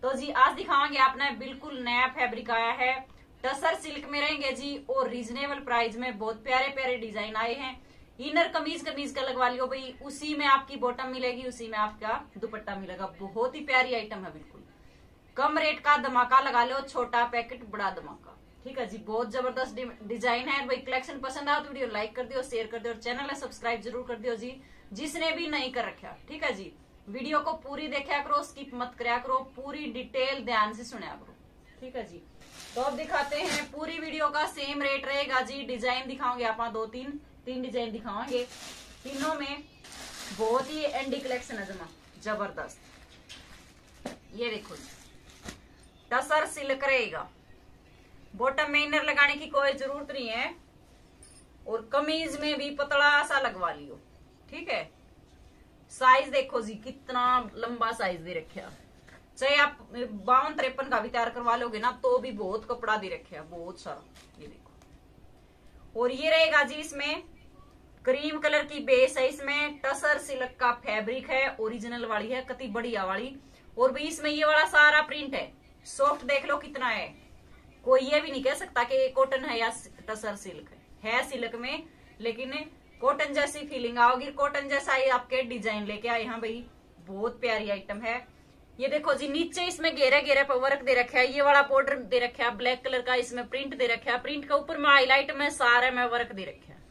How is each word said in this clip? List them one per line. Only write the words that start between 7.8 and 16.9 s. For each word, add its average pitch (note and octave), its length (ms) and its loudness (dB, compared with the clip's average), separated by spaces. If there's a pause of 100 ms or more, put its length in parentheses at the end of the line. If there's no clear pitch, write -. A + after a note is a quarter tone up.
Inner D#4 300 2
कमीज, D#4+ 340 -4
कमीज C#4+ 280 -6
का C4+ 100 -4
लगवा B3+ 260 0
लियो B3+ 180 -2
भाई, C4 360 -8
उसी D4 320 -6
में C#4+ 120 0
आपकी C4+ 320 4
bottom B3 300 -2
मिलेगी, B3+ 360 -4
उसी A#3+ 240 -8
में A3 100 -4
आपका G#3+ 420 -2 (160)
दुपट्टा G#3+ 400 -8
मिलेगा। F#3+ 300 -8 (140)
बहुत A3 340 -2
ही D4+ 80 -8
प्यारी B3+ 320 2
item G#3+ 300 -6
है, D#3+ 80 -10
बिल्कुल - 320 -20 (720)
कम D4+ 220 4
rate D4+ 220 0
का D4 180 6
धमाका B3+ 420 4
लगा B3 240 2
लो, C4 180 -2
छोटा B3 440 0